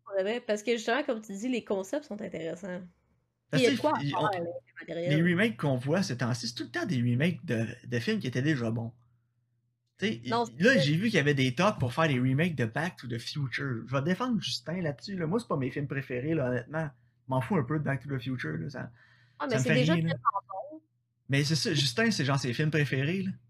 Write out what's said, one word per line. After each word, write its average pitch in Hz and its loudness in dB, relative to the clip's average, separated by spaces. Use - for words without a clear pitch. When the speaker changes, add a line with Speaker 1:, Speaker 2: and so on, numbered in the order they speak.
Speaker 1:
pour 196 -12
de 190 2
vrai, 220 0
parce 214 -2
que 240 0
justement, 233 0
comme 247 -2
tu 214 -12
dis, 214 -6
les 240 -2
concepts 214 -4
sont 208 -10
intéressants. 175 -8
Speaker 2:
Parce 262 4
Speaker 1:
Il - 8
y 233 6
a - 6
Speaker 2:
que 269 2
Speaker 1:
de - -4
quoi 302 2
à - -2
Speaker 2:
ils, 143 0
Speaker 1:
faire, - -2
Speaker 2:
on, - 2
Speaker 1:
là, - 0
les 170 -4
matériels. 170 2
Speaker 2:
les 175 4
remakes 214 2
qu'on 139 2
voit 143 0
ces - -4
temps-ci, 120 0
c'est - -8
tout 311 -8
le - -12
temps 349 -2
des 139 0
remakes 123 2
de, 113 0
de 120 -2
films 208 0
qui 110 -6
étaient 127 -2
déjà 135 0
bons. 117 -4
T'sais, 190 -2
Speaker 1:
Non, 233 0
Speaker 2:
il, 220 -6
Speaker 1:
c'est 170 2
Speaker 2:
là, 262 8
Speaker 1:
ça. 226 6
Speaker 2:
j'ai 147 4
vu 185 0
qu'il 220 2
y 175 6
avait 143 4
des 131 2
talks - 2
pour 120 0
faire 160 2
des 127 2
remakes 139 2
de 127 0
Back 147 -4
to 127 -12
the 113 -4
Future. 131 -4
Je 131 -2
vais 135 2
défendre 185 0
Justin 170 -6
là-dessus, 170 -6
là. 170 -2
Moi, 196 0
c'est - -10
pas 170 0
mes 127 -2
films 143 -4
préférés, 135 -2
là, 131 0
honnêtement. 143 -4
Je - -12
m'en 131 2
fous 123 0
un 143 2
peu 151 -2
de 147 -2
Back 135 -2
to 143 -4
the 127 -4
Future, 135 -4
là. 160 -6
Ça, - -10
Speaker 1:
Ah, 294 -2
mais 262 -2
Speaker 2:
ça 214 2
me - 2
Speaker 1:
c'est - 2
Speaker 2:
fait - 6
Speaker 1:
déjà 165 6
Speaker 2:
rien, 165 2
là. 160 0
Speaker 1:
tellement - -2
Speaker 2:
Mais 139 2
c'est 156 2
ça, 160 0
Justin, 147 2
c'est 208 0
genre 131 2
ses 120 -2
films 156 2
préférés, 147 0
là. 190 -2